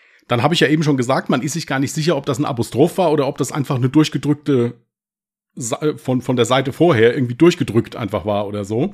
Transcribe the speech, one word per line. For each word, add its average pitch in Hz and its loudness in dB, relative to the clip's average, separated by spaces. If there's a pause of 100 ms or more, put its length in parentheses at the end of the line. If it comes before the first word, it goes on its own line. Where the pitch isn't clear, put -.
(280)
Dann 120 0
habe 151 2
ich 170 0
ja 135 4
eben 156 2
schon 143 2
gesagt, 135 -2
man 139 0
ist 131 -4
sich 165 -6
gar 135 -2
nicht 139 -2
sicher, 156 0
ob 139 -4
das 131 -2
ein 147 -2
Apostroph 120 0
war 175 2
oder 147 0
ob 143 -4
das 139 -4
einfach 143 -4
eine 127 0
durchgedrückte 143 0 (800)
Sa-, 123 -8
äh, 147 -2
von, 127 -2
von 127 -2
der 120 2
Seite 127 0
vorher 120 4
irgendwie 123 -2
durchgedrückt 120 0
einfach 101 -4
war 104 -2
oder 104 -6
so. 113 -2